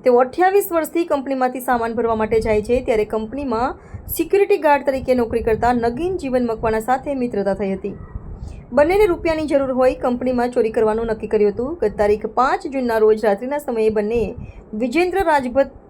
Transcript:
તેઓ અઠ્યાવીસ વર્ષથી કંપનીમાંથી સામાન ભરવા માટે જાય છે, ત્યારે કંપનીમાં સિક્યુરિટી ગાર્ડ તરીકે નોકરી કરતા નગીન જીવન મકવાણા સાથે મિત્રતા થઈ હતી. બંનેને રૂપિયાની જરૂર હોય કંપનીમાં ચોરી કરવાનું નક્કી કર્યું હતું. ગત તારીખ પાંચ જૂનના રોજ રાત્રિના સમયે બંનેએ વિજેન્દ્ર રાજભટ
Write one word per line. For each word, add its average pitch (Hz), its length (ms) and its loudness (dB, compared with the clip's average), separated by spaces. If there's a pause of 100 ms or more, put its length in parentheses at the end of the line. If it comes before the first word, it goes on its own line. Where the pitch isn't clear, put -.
તેઓ 247 160 4
અઠ્યાવીસ 370 560 2
વર્ષથી 330 320 0
કંપનીમાંથી 262 560 -2
સામાન 233 340 -2
ભરવા 226 220 0
માટે 220 240 0
જાય 220 220 0
છે, 240 180 0
ત્યારે 226 240 0
કંપનીમાં 233 760 -4 (300)
સિક્યુરિટી 392 500 2
ગાર્ડ 285 280 4
તરીકે 262 280 0
નોકરી 233 280 0
કરતા 226 320 2
નગીન 240 420 -2
જીવન 254 340 -2
મકવાણા 220 320 -2
સાથે 262 320 -2
મિત્રતા 208 400 -2
થઈ 196 180 -4
હતી. 190 220 -6 (760)
બંનેને 339 340 4
રૂપિયાની 320 400 0
જરૂર 277 260 0
હોય 254 260 4
કંપનીમાં 247 520 -2
ચોરી 226 220 0
કરવાનું 226 340 0
નક્કી 220 220 -4
કર્યું 208 240 2
હતું. 254 260 -4
ગત 208 180 -2
તારીખ 208 380 2
પાંચ 311 340 0
જૂનના 254 300 -2
રોજ 220 260 4
રાત્રિના 247 380 -2
સમયે 220 280 0
બંનેએ 214 440 -2 (400)
વિજેન્દ્ર 311 500 0
રાજભટ 277 640 0